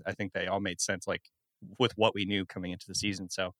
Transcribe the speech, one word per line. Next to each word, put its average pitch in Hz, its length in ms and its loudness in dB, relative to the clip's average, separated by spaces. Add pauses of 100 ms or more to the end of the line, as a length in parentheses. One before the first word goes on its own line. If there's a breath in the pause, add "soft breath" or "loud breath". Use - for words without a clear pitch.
I 95 60 -2
think 95 220 -4
they 87 120 0
all 95 140 2
made 95 200 -2
sense, 95 260 0
like, 90 160 -2 (560)
with 120 180 6
what 110 180 6
we 101 120 0
knew 98 180 2
coming 90 280 -6
into 90 140 -10
the 95 80 -12
season. 95 360 -2
So, 92 300 -2